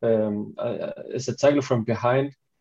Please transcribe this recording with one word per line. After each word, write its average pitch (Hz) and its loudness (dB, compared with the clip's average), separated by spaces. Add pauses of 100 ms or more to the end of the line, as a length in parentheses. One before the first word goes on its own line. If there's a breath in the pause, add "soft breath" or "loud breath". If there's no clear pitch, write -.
Um, 107 0
I, 120 -4
I, 85 -6 (160)
it's 127 -6
a 117 -2
tackle 143 4
from 120 2
behind. 123 0 (260)